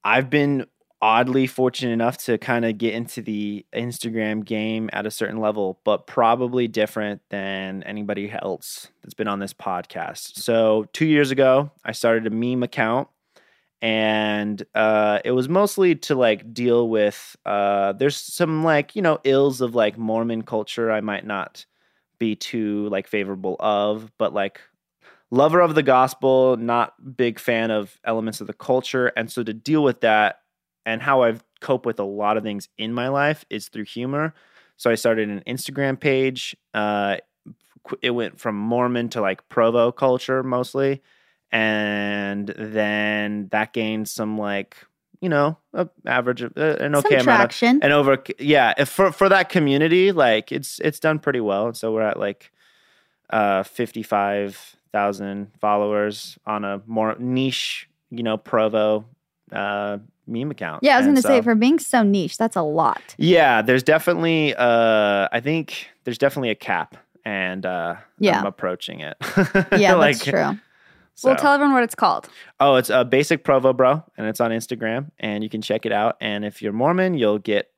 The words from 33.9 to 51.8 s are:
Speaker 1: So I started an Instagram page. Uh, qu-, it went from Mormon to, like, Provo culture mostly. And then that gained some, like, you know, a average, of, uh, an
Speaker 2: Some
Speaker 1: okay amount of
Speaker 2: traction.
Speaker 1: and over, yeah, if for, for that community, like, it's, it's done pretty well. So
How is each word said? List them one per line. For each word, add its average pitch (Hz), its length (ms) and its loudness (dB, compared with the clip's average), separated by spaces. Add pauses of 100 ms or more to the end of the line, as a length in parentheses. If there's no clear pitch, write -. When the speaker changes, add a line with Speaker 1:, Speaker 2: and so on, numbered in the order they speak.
Speaker 1:
So - 140 0
I 113 40 4
started 110 360 0
an 101 160 -8
Instagram 135 540 -4
page. 135 540 -2 (200)
Uh, 104 440 -2 (640)
qu-, - 180 -10
it 123 80 0
went 120 300 -4
from 110 160 -4
Mormon 120 540 -2
to, 120 120 -6
like, 95 260 -4
Provo 120 440 2
culture 131 500 0
mostly. 135 580 -2 (520)
And 104 1040 -2
then 104 960 -4
that 110 200 -2
gained 110 360 -4
some, 107 300 -6
like, 101 380 -6 (440)
you 185 80 -4
know, 151 300 0 (160)
a 180 140 -4 (180)
average, 123 360 -2
of, 120 140 -10
uh, 151 240 0
an 147 140 -2
Speaker 2:
Some 143 100 2
Speaker 1:
okay 427 120 4
amount - 40 4
of 247 40 0 (260)
Speaker 2:
traction. 247 320 2
Speaker 1:
and 143 100 4
over, 139 300 4 (160)
yeah, 139 400 4
if 139 100 2
for, 190 240 2
for 196 160 4
that 190 200 4
community, 165 640 4
like, 120 380 2
it's, 139 300 -8
it's 151 180 -2
done 156 200 0
pretty 127 220 -2
well. 107 340 -2
So 113 180 -6